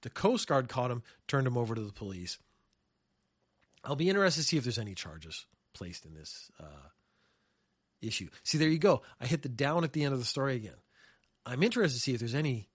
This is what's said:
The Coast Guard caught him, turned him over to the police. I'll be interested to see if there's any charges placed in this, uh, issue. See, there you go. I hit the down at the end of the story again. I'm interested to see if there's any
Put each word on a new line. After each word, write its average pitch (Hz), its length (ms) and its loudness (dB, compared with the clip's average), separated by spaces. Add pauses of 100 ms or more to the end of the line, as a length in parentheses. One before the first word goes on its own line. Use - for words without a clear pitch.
The 113 80 -10
Coast - 360 2
Guard 135 220 2
caught 123 220 0
him, 120 120 -4 (260)
turned 135 180 2
him 123 100 0
over 113 180 0
to 113 60 -4
the 104 140 -8
police. 92 420 -10 (1500)
I'll 139 140 -2
be 165 140 2
interested 185 320 4
to 143 40 0
see 165 120 2
if 123 60 -2
there's 120 140 -2
any 104 160 -6
charges 80 520 -12 (260)
placed 87 320 -14
in 80 80 -20
this, - 380 -16 (100)
uh, 73 280 -18 (1120)
issue. 107 260 -6 (140)
See, - 160 0
there 156 100 6
you 160 100 4
go. 160 220 6 (180)
I - 60 -12
hit 143 160 0
the 139 80 -6
down 139 340 0
at 156 120 -2
the 151 100 0
end 139 80 2
of 127 80 0
the 117 60 -4
story 135 300 -2
again. 107 200 -8 (680)
I'm 123 160 0
interested 202 340 2
to 117 60 -4
see 135 100 0
if 117 80 0
there's 117 140 -2
any 135 400 0